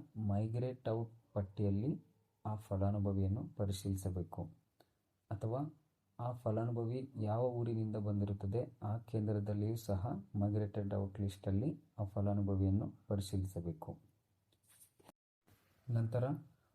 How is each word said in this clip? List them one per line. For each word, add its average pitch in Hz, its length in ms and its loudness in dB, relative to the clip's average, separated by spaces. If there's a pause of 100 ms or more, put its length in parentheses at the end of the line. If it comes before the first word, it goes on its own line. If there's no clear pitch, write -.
(160)
ಮೈಗ್ರೇಟ್ 113 720 0
ಔಟ್ 113 240 -2 (200)
ಪಟ್ಟಿಯಲ್ಲಿ 101 720 0 (420)
ಆ 107 80 -2
ಫಲಾನುಭವಿಯನ್ನು 101 880 2 (120)
ಪರಿಶೀಲಿಸಬೇಕು. 95 920 -2 (800)
ಅಥವಾ 120 480 -4 (400)
ಆ 123 140 -4
ಫಲಾನುಭವಿ 117 840 -2
ಯಾವ 113 360 0
ಊರಿನಿಂದ 113 440 -2
ಬಂದಿರುತ್ತದೆ 101 840 0
ಆ 107 160 0
ಕೇಂದ್ರದಲ್ಲಿಯೂ 104 800 0
ಸಹ 98 300 -2 (300)
ಮೈಗ್ರೇಟೆಡ್ 101 580 2
ಔಟ್ 98 260 -2
ಲಿಸ್ಟಲ್ಲಿ 98 600 0 (160)
ಆ 107 60 0
ಫಲಾನುಭವಿಯನ್ನು 101 880 2 (140)
ಪರಿಶೀಲಿಸಬೇಕು. 95 920 -4 (1900)
ನಂತರ 120 340 2 (500)